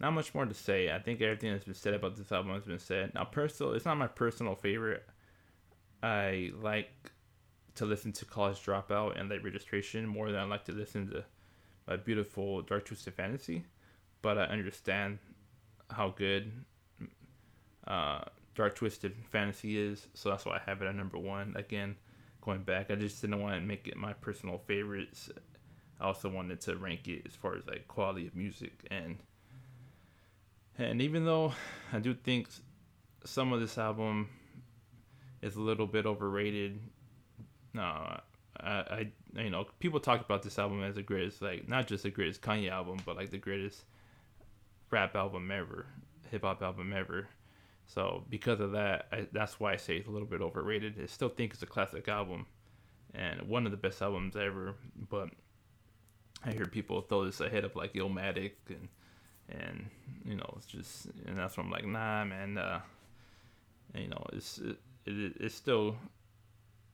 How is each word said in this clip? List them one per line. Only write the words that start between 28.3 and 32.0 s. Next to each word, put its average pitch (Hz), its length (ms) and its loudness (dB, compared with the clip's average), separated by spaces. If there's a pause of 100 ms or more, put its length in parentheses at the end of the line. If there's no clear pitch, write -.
music, 95 380 -6 (180)
and, 87 280 -4 (1600)
and 117 240 2
even 151 240 4
though 160 280 6 (400)
I 113 80 2